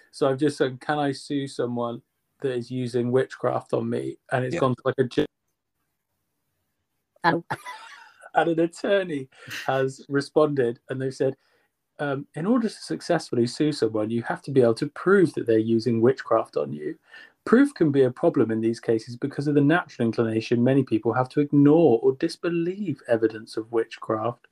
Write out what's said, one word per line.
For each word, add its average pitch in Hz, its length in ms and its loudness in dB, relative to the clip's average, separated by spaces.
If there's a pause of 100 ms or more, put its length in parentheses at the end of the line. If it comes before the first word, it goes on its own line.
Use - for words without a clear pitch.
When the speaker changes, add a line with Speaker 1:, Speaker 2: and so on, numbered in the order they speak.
(120)
Speaker 1:
So 139 180 0
I've 135 80 0
just 147 200 0
said, 131 220 -2
"Can 151 200 -2
I 143 120 0
sue 139 360 -6
someone 120 540 -6 (400)
that 135 100 -4
is 120 180 -6
using 120 420 -2
witchcraft 127 600 -2
on 117 160 -2
me?" 131 280 -6 (140)
And 127 140 0
it's 127 100 -6
Speaker 2:
Yeah. - 40 -4
Speaker 1:
gone 127 160 0
to, - 100 -20
like, 127 140 -2
a 135 60 2
ju- 147 200 0 (2000)
Speaker 3:
Oh. 170 260 0
Speaker 1:
<laughs> - 60 -4 (800)
And 165 160 2
an 160 80 -2
attorney 170 720 -2 (360)
has 135 420 -2
responded, 139 720 0 (100)
and 131 120 -8
they've 131 120 -6
said, 135 220 -2 (600)
um, 143 380 -6
"In 156 100 -6
order 226 240 2
to - 60 -18
successfully 156 720 -2
sue 151 240 -2
someone, 110 400 -2
you 117 120 -2
have 175 200 -8
to 143 80 -10
be 131 100 4
able 117 140 4
to 147 140 -6
prove 180 440 2
that - 140 -8
they're 113 100 4
using 113 440 2
witchcraft 117 540 2
on 73 160 -4
you. 151 280 -10 (460)
Proof 277 280 4
can 156 180 2
be 135 120 4
a 123 80 2
problem 127 400 0
in 113 100 -2
these 113 180 -2
cases 120 360 -2
because 143 320 -6
of 147 80 0
the 147 60 6
natural 143 440 0
inclination 113 580 0
many 135 200 4
people 113 300 -2
have 127 160 -2
to - 100 -2
ignore 143 640 6
or 135 140 4
disbelieve 170 880 -4
evidence 110 500 -2
of 113 140 -8
witchcraft." 113 800 -4